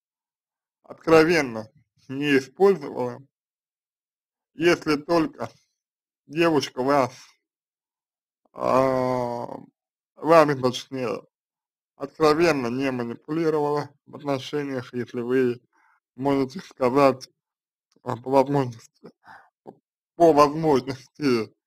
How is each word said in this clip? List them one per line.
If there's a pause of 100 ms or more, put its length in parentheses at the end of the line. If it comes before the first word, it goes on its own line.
(840)
откровенно (380)
не
использовала, (1300)
если
только (760)
девушка
вас, (1400)
а, (600)
вами,
точнее, (720)
откровенно
не
манипулировала (160)
в
отношениях,
если
вы (560)
можете
сказать, (720)
а,
по
возможности, (1040)
по
возможности (120)